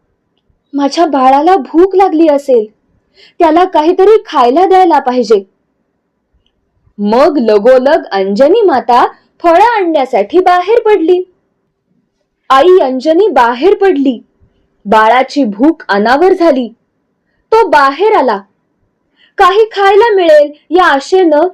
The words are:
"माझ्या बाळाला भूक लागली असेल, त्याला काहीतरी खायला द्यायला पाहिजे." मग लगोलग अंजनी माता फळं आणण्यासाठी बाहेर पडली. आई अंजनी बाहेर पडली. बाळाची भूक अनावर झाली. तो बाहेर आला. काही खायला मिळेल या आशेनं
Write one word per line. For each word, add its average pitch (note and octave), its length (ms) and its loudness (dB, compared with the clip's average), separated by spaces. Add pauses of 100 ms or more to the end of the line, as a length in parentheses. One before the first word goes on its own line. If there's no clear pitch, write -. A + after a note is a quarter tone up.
(720)
"माझ्या C#4+ 340 -2
बाळाला C#4+ 500 0
भूक F4 400 0
लागली E4 320 0
असेल, C4+ 360 0 (720)
त्याला E4 260 2
काहीतरी F#4 640 2
खायला D4 400 0
द्यायला F4+ 320 2
पाहिजे." A#3 520 -2 (1500)
मग C4 420 0
लगोलग B3+ 720 0
अंजनी G#3 480 0
माता C4+ 460 0 (360)
फळं G4 340 2
आणण्यासाठी C#4+ 600 -2
बाहेर F4+ 440 0
पडली. F#4 500 -2 (1160)
आई F4+ 320 4
अंजनी D4+ 460 -2
बाहेर B3+ 460 0
पडली. C#4+ 480 -2 (640)
बाळाची A3+ 580 0
भूक A#3 440 -2
अनावर B3 440 0
झाली. C#4+ 360 -2 (840)
तो A4 160 0
बाहेर C#4+ 440 0
आला. B3+ 260 -2 (1000)
काही F#4+ 220 2 (120)
खायला G4+ 420 0
मिळेल D4+ 380 2 (180)
या F4 140 2
आशेनं D4+ 560 0 (120)